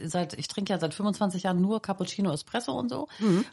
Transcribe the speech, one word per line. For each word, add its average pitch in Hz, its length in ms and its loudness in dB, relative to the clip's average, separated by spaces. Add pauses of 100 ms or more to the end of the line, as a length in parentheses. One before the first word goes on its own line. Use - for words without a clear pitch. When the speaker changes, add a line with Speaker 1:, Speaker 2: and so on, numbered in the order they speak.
Speaker 1:
seit, 175 340 -2
ich - 80 -6
trinke 202 240 -2
ja 180 80 2
seit 160 140 -2
fünfundzwanzig 196 500 0
Jahren 180 160 2
nur 208 220 2
Cappuccino, - 500 -2
Espresso - 480 -4
und 247 80 -2
so. 247 220 -4 (100)
Speaker 2:
Mhm. 202 340 6